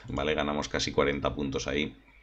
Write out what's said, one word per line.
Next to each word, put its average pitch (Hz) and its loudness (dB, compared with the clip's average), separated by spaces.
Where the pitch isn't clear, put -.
¿vale? 71 0
Ganamos 73 0
casi - -2
cuarenta 71 2
puntos 69 -2
ahí, 71 0